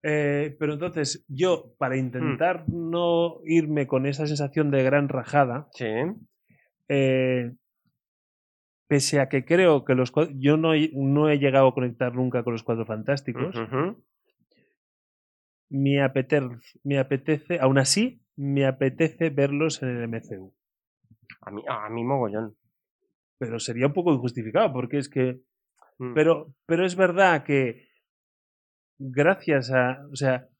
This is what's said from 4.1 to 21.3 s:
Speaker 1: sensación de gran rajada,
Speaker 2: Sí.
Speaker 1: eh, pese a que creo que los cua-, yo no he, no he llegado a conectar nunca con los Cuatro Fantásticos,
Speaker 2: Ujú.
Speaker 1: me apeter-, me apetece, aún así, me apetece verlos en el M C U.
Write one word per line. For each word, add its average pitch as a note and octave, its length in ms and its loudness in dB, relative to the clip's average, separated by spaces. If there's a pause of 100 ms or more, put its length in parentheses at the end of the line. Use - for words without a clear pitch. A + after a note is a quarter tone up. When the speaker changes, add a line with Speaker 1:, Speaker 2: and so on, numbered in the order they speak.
Speaker 1:
sensación D3 440 -2
de C3+ 140 2
gran C#3 240 2
rajada, C3+ 640 0
Speaker 2:
Sí. B2 140 -8 (1000)
Speaker 1:
eh, C3 640 2 (1400)
pese C#3+ 320 2
a C3 80 0
que C3+ 160 -2
creo E3 400 4
que C3 100 2
los B2+ 180 0
cua-, D#3 240 0
yo C#3 200 4
no D#3+ 180 2
he, D#3 200 2
no C#3+ 360 2
he D3 80 2
llegado C3+ 300 6
a B2 60 2
conectar B2 400 -4
nunca B2+ 300 -2
con A#2+ 100 -2
los A2 100 -6
Cuatro A2+ 220 -4
Fantásticos, A#2+ 760 -6
Speaker 2:
Ujú. C#3 380 -6 (1700)
Speaker 1:
me C#3 320 2
apeter-, C3 580 -2 (240)
me C#3 140 0
apetece, C#3+ 640 -2
aún C3+ 180 4
así, G#3 440 0 (140)
me C#3 300 0
apetece C#3 640 0
verlos C#3+ 520 -2
en B2+ 80 -4
el A#2+ 140 -6
M A2+ 180 -6
C G2+ 160 -14
U. F#2+ 160 -20 (880)